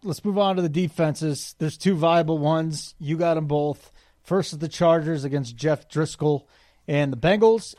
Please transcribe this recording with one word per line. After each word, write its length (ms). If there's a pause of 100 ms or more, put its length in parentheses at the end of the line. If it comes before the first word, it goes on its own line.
let's 220
move 140
on 160
to 60
the 80
defenses. 920
There's 180
two 180
viable 440
ones. 600
You 180
got 200
'em 80
both. 460 (320)
First 300
is 60
the 80
Chargers 560
against 320
Jeff 320
Driskel 580 (420)
and 260
the 40
Bengals. 600